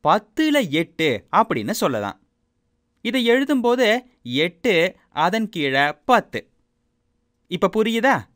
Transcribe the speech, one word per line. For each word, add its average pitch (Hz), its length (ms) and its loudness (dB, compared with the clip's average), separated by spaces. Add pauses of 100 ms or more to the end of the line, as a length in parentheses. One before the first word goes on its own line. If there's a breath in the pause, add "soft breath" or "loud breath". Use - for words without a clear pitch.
பத்துல 240 640 0
எட்டு 147 640 -4
அப்படின்னு 139 400 0
சொல்லலாம். 120 480 -4 (800)
இதை 240 280 -2
எழுதும்போது 247 720 2 (240 soft breath)
எட்டு, 170 720 0 (140 soft breath)
அதன் 202 400 -2
கீழே 143 440 -2 (120)
பத்து. - 440 -2 (960)
இப்ப 180 280 -2
புரியுதா? 226 460 0 (140)